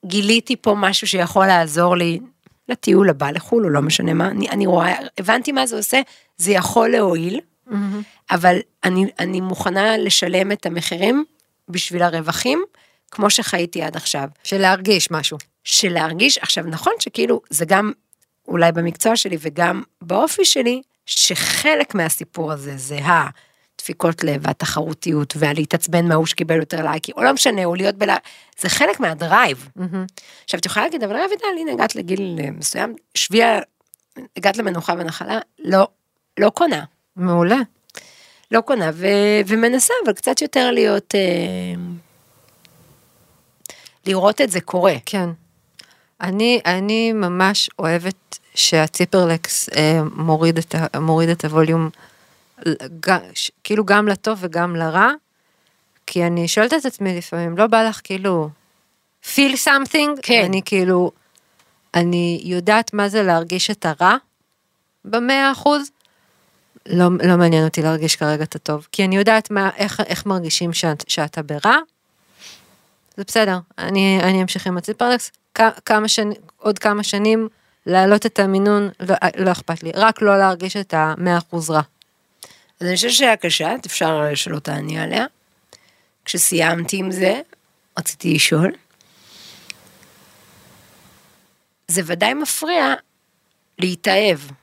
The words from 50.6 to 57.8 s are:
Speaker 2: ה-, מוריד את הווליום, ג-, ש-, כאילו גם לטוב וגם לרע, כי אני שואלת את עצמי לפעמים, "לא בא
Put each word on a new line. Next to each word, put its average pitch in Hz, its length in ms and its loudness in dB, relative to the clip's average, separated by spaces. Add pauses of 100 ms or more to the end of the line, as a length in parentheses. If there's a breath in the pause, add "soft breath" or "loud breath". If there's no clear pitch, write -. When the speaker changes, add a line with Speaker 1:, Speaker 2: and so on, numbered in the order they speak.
Speaker 2:
ה-, 156 240 -2
מוריד 160 300 2
את 165 160 -2
הווליום, 160 440 2 (1080 soft breath)
ג-, 185 180 0 (160)
ש-, - 180 -8 (120)
כאילו 214 220 0
גם 202 220 4
לטוב 208 340 -2
וגם 170 340 -4
לרע, 165 360 2 (960)
כי 175 160 -2
אני 170 240 0
שואלת 220 260 2
את 294 120 -2
עצמי 196 320 -4
לפעמים, 170 400 -8
"לא 220 100 4
בא 220 160 4